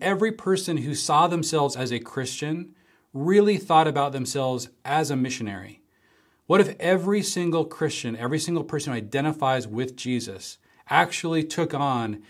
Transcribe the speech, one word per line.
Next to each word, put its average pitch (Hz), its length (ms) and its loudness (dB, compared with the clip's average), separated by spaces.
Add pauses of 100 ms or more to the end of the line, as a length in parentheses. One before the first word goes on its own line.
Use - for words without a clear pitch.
every 196 320 2
person 190 420 -2
who 143 180 -4
saw 160 340 4
themselves 160 500 0
as 127 160 -4
a 117 60 -2
Christian 147 760 -6 (380)
really 196 420 6
thought 160 320 6
about 143 240 0
themselves 131 560 -2 (160)
as 151 260 0
a 143 60 -2
missionary. 107 640 -6 (640)
What 185 140 6
if 196 180 2
every 185 440 2
single 170 420 0
Christian, 135 540 -4
every 123 200 -2
single 160 280 -2
person 147 260 -6
who 120 60 -4
identifies 131 680 -2
with 123 300 -6
Jesus, 113 640 -6 (320)
actually 165 520 2
took 156 320 -2
on 120 560 -2